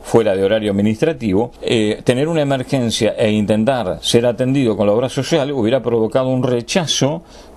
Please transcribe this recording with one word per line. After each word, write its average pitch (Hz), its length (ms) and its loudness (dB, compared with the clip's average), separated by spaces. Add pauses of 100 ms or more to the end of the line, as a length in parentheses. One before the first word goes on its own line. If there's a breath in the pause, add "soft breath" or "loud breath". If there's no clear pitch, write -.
fuera 107 340 2
de 98 80 2
horario 104 260 0
administrativo, 110 800 0 (100)
eh, 107 440 0
tener 131 240 0
una 165 140 0
emergencia 131 760 0
e 110 140 2
intentar 107 680 0
ser 120 240 2
atendido 127 500 0
con 104 100 0
la 104 60 4
obra 123 160 0
social 139 420 -2
hubiera 127 320 0
provocado 120 460 0
un 131 160 0
rechazo 135 800 -2 (320 loud breath)